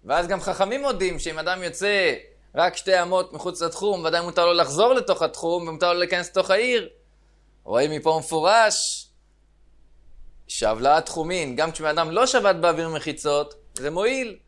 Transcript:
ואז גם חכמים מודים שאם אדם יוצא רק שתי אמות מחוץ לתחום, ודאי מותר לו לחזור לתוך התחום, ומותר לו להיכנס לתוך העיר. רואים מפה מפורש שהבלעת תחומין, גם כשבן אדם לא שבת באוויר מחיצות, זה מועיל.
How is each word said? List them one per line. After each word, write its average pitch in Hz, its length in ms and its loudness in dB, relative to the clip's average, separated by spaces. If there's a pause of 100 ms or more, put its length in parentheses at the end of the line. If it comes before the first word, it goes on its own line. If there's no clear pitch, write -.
ואז 156 220 0
גם 180 140 -2
חכמים 196 420 -2
מודים 185 360 -2
שאם 156 200 -6
אדם 180 240 -4
יוצא 185 520 0 (400)
רק 165 220 2
שתי 185 260 2
אמות 180 300 0
מחוץ 170 300 -8
לתחום, 175 420 -2
ודאי 160 160 2
מותר 175 260 2
לו 175 60 6
לחזור 170 420 4
לתוך 190 280 0
התחום, 170 460 -2
ומותר 165 240 0
לו 175 60 0
להיכנס 180 320 -2
לתוך 185 200 0
העיר. 226 380 2 (760)
רואים 127 260 0
מפה 156 280 0
מפורש 190 920 2 (1400)
שהבלעת 123 540 2
תחומין, 160 500 -4
גם 156 160 -2
כשבן 156 160 -4
אדם 160 220 0
לא 220 160 2
שבת 202 300 2
באוויר 165 320 2
מחיצות, 147 680 -4 (200)
זה 135 160 -4
מועיל. 226 460 -4 (120)